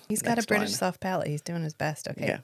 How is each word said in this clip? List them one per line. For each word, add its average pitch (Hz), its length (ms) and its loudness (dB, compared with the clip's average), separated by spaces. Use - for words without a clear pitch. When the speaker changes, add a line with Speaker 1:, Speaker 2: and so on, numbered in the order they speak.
Speaker 1:
He's 214 120 0
got 233 120 2
a - 20 2
Speaker 2:
next 226 100 0
Speaker 1:
British 208 240 4
Speaker 2:
line. 202 80 0
Speaker 1:
soft 185 220 0
palate. 185 280 0
He's 147 140 -2
doing 170 220 -4
his 151 100 -2
best. 156 340 -2
Okay, - 200 -4
Speaker 2:
Yeah. - 160 0